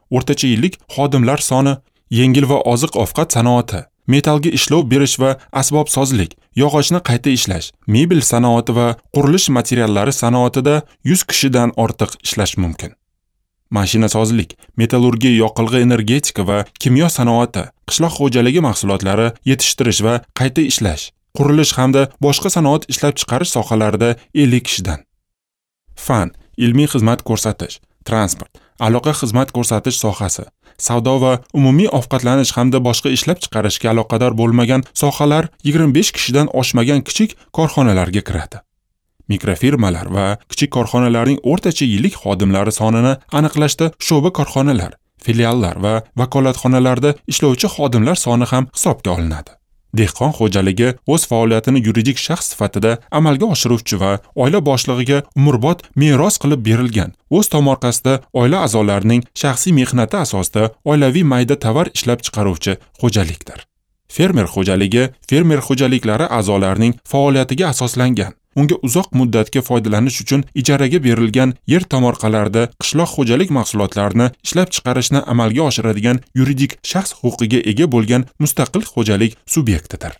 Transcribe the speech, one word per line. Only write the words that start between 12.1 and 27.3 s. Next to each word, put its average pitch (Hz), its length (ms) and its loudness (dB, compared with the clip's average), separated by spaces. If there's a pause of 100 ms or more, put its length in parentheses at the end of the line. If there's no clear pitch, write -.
ishlash - 400 -4
mumkin. 85 380 -4 (760)
Mashinasozlik, 110 880 0 (140)
metallurgiya, 120 640 2
yoqilg'i, 113 480 0
energetika 120 600 0
va 101 160 0 (140)
kimyo 139 360 2
sanoati, 117 580 0 (160)
qishloq 160 320 -2
xo'jaligi 131 500 2
mahsulotlari 98 640 0 (140)
yetishtirish 127 600 0
va 110 140 2 (160)
qayta 135 340 -2
ishlash, - 460 -4 (220)
qurilish 147 420 2
hamda 131 400 2
boshqa 143 340 0
sanoat 156 400 0
ishlab 143 260 -2
chiqarish - 380 -4
sohalarida 110 600 0 (160)
ellik 123 340 2
kishidan. 92 400 -6 (920)
Fan, 101 340 -2 (220)
ilmiy 123 340 2
xizmat 117 340 0
ko'rsatish, - 540 -6 (240)